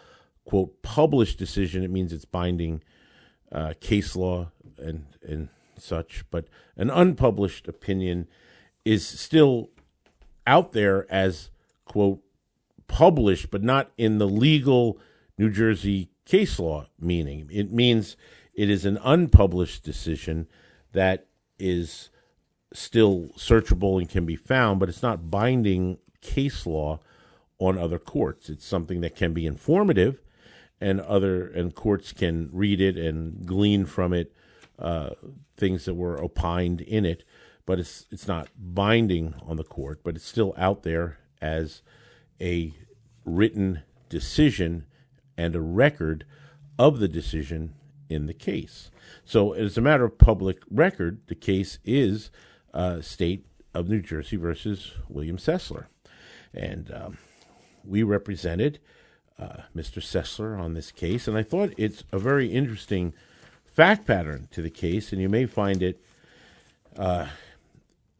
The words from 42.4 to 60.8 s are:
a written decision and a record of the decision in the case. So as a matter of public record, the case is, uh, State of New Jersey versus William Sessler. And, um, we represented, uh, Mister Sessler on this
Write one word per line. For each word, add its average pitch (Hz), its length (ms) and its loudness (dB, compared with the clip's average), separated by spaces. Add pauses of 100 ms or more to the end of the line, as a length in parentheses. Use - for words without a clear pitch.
a 85 320 -4 (540)
written 95 560 0 (260)
decision 85 800 0 (520)
and 85 160 -2
a 85 60 -2
record 85 640 0 (540)
of 135 200 6
the 101 100 2
decision 80 640 -6 (340)
in 76 160 -4
the 80 80 -6
case. - 580 -10 (320)
So 104 300 2
as 101 240 -4
a 113 60 0
matter 139 200 4
of 110 140 0
public 98 540 4
record, 107 560 0
the - 80 -12
case 95 500 -2
is, 107 460 0 (420)
uh, 87 300 -4
State 92 420 -4 (300)
of 87 120 -4
New 107 140 0
Jersey 80 360 -8
versus 85 580 -6 (160)
William 78 260 -8
Sessler. - 520 -6 (680)
And, - 360 -10
um, - 280 -14 (640)
we 98 180 0
represented, 101 760 -2 (600)
uh, - 260 -16 (100)
Mister - 260 -12
Sessler 104 580 -6
on 82 140 -6
this 80 180 -10